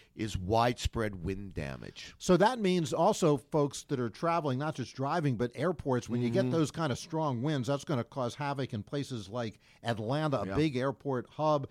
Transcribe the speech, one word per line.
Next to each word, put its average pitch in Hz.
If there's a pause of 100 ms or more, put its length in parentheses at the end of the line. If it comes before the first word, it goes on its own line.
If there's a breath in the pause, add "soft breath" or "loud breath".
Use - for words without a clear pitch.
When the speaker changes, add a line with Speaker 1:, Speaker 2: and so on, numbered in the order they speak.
(160 soft breath)
Speaker 1:
is 107
widespread 107
wind 98
damage. 65
Speaker 2:
So 180
that 220
means 180
also 170
folks -
that 135
are 120
traveling, 156
not 151
just 120
driving, 143
but 120
airports, 131
when 120
you 120
get 117
Speaker 1:
Mm-hmm. 127
Speaker 2:
those 160
kind 160
of 120
strong 151
winds, 139
that's 139
gonna 123
cause 120
havoc 139
in 110
places 127
like 113 (240 soft breath)
Atlanta, 117
a 95
Speaker 1:
Yeah. 98
Speaker 2:
big 147
airport 127
hub, 147